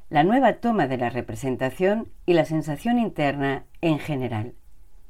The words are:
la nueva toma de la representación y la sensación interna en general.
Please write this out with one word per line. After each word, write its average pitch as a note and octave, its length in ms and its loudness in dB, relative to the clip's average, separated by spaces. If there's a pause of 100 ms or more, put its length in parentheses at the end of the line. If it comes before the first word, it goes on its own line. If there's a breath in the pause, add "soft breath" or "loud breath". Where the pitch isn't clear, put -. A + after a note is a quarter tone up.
la D3+ 160 4
nueva A#3 300 4
toma G#3 340 0
de C3 100 -2
la B2 100 0
representación C3 1000 0 (180)
y F3 80 4
la D#3 100 6
sensación D#3+ 540 -2
interna C#3+ 680 0 (160)
en D#3 200 2
general. B2 540 -4 (560)